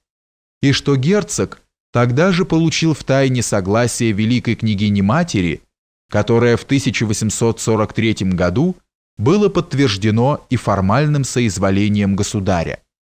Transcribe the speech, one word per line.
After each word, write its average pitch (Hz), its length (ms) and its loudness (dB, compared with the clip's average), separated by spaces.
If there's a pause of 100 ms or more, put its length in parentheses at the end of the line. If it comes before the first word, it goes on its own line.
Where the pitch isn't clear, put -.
(600)
и 139 100 2
что 143 240 0
герцог – 156 680 -2 (300)
тогда 123 400 2
же 175 140 0
получил 165 480 0
в - 100 -6
тайне 131 400 0
согласие 110 680 0
великой 110 420 0
княгини-матери, 104 1040 0 (480)
которое 117 460 2
в - 80 -6
тысяча 123 420 -2
восемьсот 110 540 -2
сорок 107 340 -2
третьем 107 380 -2
году 90 440 0 (420)
было 190 320 2
подтверждено 123 1000 0
и 127 60 0
формальным 117 680 0
соизволением 101 920 0
государя. 92 640 -2 (340)